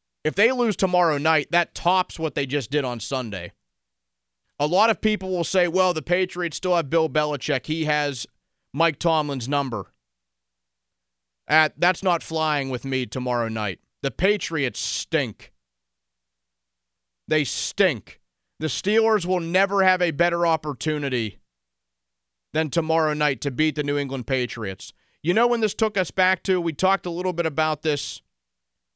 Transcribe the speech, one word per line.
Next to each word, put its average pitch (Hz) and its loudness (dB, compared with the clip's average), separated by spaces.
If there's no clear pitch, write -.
If 147 -2
they 220 4
lose 240 2
tomorrow 180 2
night, 151 2
that 170 0
tops 185 0
what 160 -4
they 143 -2
just 131 -4
did 143 0
on 123 -4
Sunday. 104 -6
A 147 2
lot 196 4
of - -4
people 196 0
will 175 0
say, 180 2
"Well, 180 2
the 151 -6
Patriots 180 -2
still 180 0
have 151 -2
Bill 160 2
Belichick. 147 -2
He 160 -2
has 147 -2
Mike 160 0
Tomlin's 147 0
number." 135 -2
Uh, 156 4
that's 175 0
not 175 2
flying 151 -2
with 127 -4
me 131 -2
tomorrow 123 -2
night. 107 -4
The 135 -2
Patriots 165 -2
stink. - -4
They 233 2
stink. - -2
The 156 -2
Steelers 214 2
will 180 0
never 185 2
have 185 4
a 175 2
better 170 2
opportunity 147 -2
than 156 -2
tomorrow 160 2
night 147 0
to 143 -2
beat 143 0
the 151 -2
New 147 -2
England 135 -4
Patriots. 120 -4
You 165 0
know 226 4
when 240 0
this 214 0
took 214 0
us 185 0
back 185 0
to? 185 2
We 170 -2
talked 190 0
a 180 -4
little 175 -2
bit 165 -2
about 156 0
this - -4